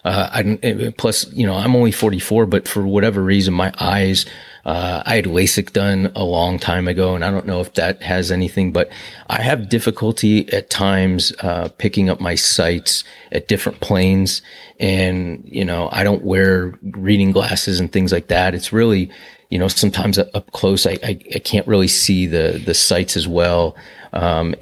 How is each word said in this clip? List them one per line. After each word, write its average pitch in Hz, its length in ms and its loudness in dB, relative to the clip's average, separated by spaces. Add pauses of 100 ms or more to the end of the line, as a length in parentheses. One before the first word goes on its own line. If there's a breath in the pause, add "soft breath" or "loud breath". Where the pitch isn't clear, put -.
Uh, 95 260 -2
I, 110 680 -2
plus, - 360 -2
you 120 120 0
know, 95 100 0
I'm 113 200 2
only 120 160 4
forty-four, 107 540 0
but 98 220 0
for 101 160 -4
whatever 101 380 2
reason, 95 320 4
my 92 260 0
eyes, 95 460 0 (380 loud breath)
uh, 87 420 -4
I 113 100 0
had 101 100 2
lasik 92 480 0
done 98 420 0
a 101 80 -4
long 87 340 0
time 90 300 -2
ago, 92 280 0
and 85 100 -2
I 95 60 0
don't 98 160 -4
know 90 120 -2
if 90 140 -6
that 87 280 -2
has 90 300 -2
anything, 90 400 0
but 85 180 0 (400 loud breath)
I - 120 -4
have 117 280 -2
difficulty 110 840 0
at 98 160 -2
times, 95 680 0
uh, 87 380 -4
picking 98 320 0
up - 120 -2
my 87 140 -2
sights - 680 0 (280 loud breath)
at - 180 -4
different - 320 -2
planes, 95 600 2 (380 loud breath)
and, 92 640 -2
you - 200 -4
know, 87 260 -2
I 92 120 0
don't 101 200 2
wear 95 580 2
reading 98 500 2
glasses 95 480 0
and 87 120 -2
things 92 200 2
like 85 160 -2
that. 90 260 2
It's 90 200 -8
really, 107 360 2 (400 loud breath)
you 90 80 -2
know, 92 100 2
sometimes 98 500 0
up, 98 160 2
up - 180 -6
close, 95 340 0
I, 95 180 -2
I, 101 160 -4 (160)
I - 40 -4
can't - 280 -2
really 98 200 4
see 92 380 2
the, 80 380 0
the 85 100 -2
sights - 440 0
as 82 100 -4
well. 85 480 0 (380 loud breath)
Um, 85 480 0